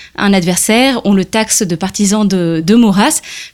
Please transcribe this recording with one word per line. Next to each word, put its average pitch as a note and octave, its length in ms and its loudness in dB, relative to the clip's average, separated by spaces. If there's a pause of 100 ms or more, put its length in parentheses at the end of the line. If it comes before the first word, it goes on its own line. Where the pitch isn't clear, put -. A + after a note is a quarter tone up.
(160)
un G3+ 180 0
adversaire, G#3+ 720 0
on G3+ 120 2
le F#3+ 100 0
taxe A3 380 -2
de E3+ 120 -2
partisan G3 480 -2
de, E3+ 400 0
de G3 120 2
Maurras. A#3 460 2 (320)